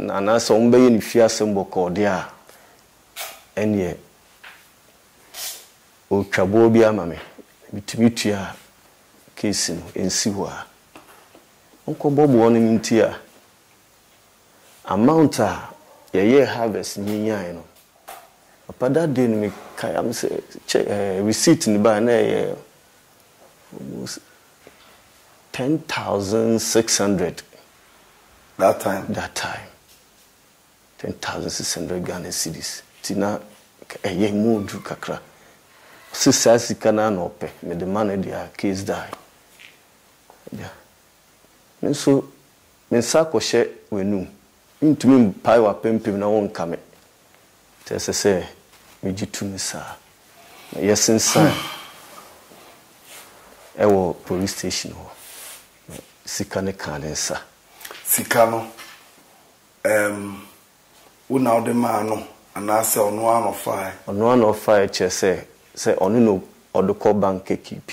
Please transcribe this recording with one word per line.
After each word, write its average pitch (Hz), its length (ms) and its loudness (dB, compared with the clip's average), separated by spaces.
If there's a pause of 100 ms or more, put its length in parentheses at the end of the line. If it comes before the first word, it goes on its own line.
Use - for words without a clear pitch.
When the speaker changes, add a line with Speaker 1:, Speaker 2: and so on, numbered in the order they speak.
Speaker 1:
na 98 180 -4
anaasɛ 113 400 2
ɔmbɛyɛ 120 320 8
ne 110 100 4
fie - 220 0
asɛm 107 320 2
bɔkɔɔ 90 400 -2
deɛ 104 160 0
a, 87 180 -4 (1300)
ɛneɛ, 98 360 -2 (2250)
ɔtwa 98 400 0
boɔ 113 220 6
bi 113 100 8
ama 107 240 2
me. 82 100 -8 (560)
Metumi 113 440 2
tua 98 360 -2 (840)
case - 320 -2
no, 85 140 -8 (120)
ɛnsi 95 400 -2
hɔ 95 140 -4
a. - 180 -14 (1200)
Ɔnkɔbɔ 147 380 2
boɔ 117 260 6
no 117 60 4
nti 113 420 2
a, - 160 0 (1800)
amount 143 460 4
a 95 300 -2 (440)
yɛyɛ 117 360 6
harvest 107 500 -4
no 101 140 -4
nyaeɛ 104 420 -4
no, 82 100 -16 (1000)
papa, - 260 -4
that 156 220 0
day 123 140 2
no, 110 80 0 (120)
mekae, - 460 -8
am 113 160 -2
sɛ, - 320 -6 (240)
kyɛ, - 220 0
eh, 101 340 -2
receipt 110 460 2
no 104 100 2
baa 107 220 4
na 120 100 2
ɛyɛ 104 460 0 (1200)
almost - 400 -12 (1300)
ten 143 260 -2
thousand 110 840 -2
six - 380 0
hundred. 92 420 -2 (1160)
Speaker 2:
That 98 220 2
time? 95 320 -4
Speaker 1:
That - 220 -8
time. - 340 -10 (1300)
Ten - 160 -8
thousand 85 380 -8
six - 240 -6
hundred 87 320 -6
Ghana 87 220 -10
cedis. - 520 -8 (220)
Nti - 120 -6
na, 101 240 -2 (640)
ɛyɛ 101 300 -2
mu 107 240 2
odu 98 240 -8
kakra. - 400 -10 (880)
Ɔse - 220 2
saa 131 240 6
sika 113 340 0
no 107 160 2
a 110 40 2
na 95 180 0
ɔpɛ, - 220 -10 (140)
mede 87 220 -6
ma 101 160 -2
no 101 140 0
deɛ 92 160 -4
a, 90 240 -10
case 98 260 -4
die. 87 280 -6 (1500)
Yeah. 101 140 -14 (1120)
Me 107 80 -2
nso, 139 340 2 (640)
me 113 80 2
nsa 160 320 2
akɔhyɛ 113 380 0 (220)
w'anum. 98 360 -2 (560)
Ntumi 131 520 4
mpae 117 260 4
w'apempem 107 560 0
na 101 100 -2
wonka 104 400 -2
me. 85 120 -8 (1080)
Nti - 100 -8
ɛsɛ 101 200 -6
sɛ 92 320 0 (580)
megye 98 260 -6
to - 140 -8
me 98 140 -8
saa. - 380 -10 (760)
Na - 80 -8
yɛsensan 113 680 4
Speaker 2:
Hmm. - 100 -4 (2250)
Speaker 1:
ɛwɔ 95 320 4 (100)
police 95 320 -4
station - 360 -8
hɔ. - 1080 -20 (240)
Sika - 380 -6
ne 95 100 -4
kaa - 240 -10
ne 76 140 -8
nsa. - 280 -6 (680)
Speaker 2:
sika 113 400 2
no, 113 200 -4 (1160)
em, 101 560 -2 (880)
wo 131 100 0
na 120 160 2
wode 117 180 0
maa 117 300 0
no, 107 200 -4 (320)
anaasɛ 107 460 0
ɔno 104 280 0
ara 117 120 4
na 104 100 -2
ɔfae? 98 420 -8 (160)
Speaker 1:
Ɔno 101 200 0
ara 127 80 6
na 113 100 6
ɔfae 104 420 2
kyerɛ 92 220 -2
sɛ, 90 340 0 (300)
sɛ - 240 0
ɔno 104 220 2
na 101 200 4 (340)
ɔde 95 200 2
kɔ 104 260 2
bank 95 240 0 (200)
keep. - 280 -16